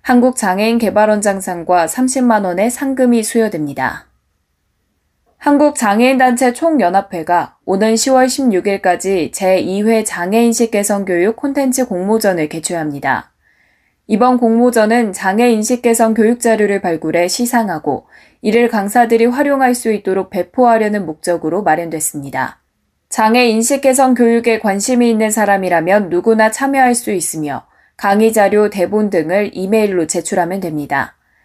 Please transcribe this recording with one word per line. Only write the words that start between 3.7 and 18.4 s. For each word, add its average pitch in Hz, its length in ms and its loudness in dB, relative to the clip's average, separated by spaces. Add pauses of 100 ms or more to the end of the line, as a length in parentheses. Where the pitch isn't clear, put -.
한국장애인단체 254 1120 2
총연합회가 185 1120 0
오는 214 320 2
시월 262 320 2
십육 226 380 0
일까지 190 640 0
제이 190 500 0
회 220 220 2
장애인식 226 680 0
개선 202 320 -2
교육 185 320 0
콘텐츠 269 500 -2
공모전을 190 640 -2
개최합니다. 151 840 -6 (760)
이번 247 300 2
공모전은 233 760 2
장애 208 380 0
인식 226 320 -2
개선 226 320 2
교육 233 260 2
자료를 208 400 0
발굴해 170 480 -2
시상하고, 220 800 -2 (340)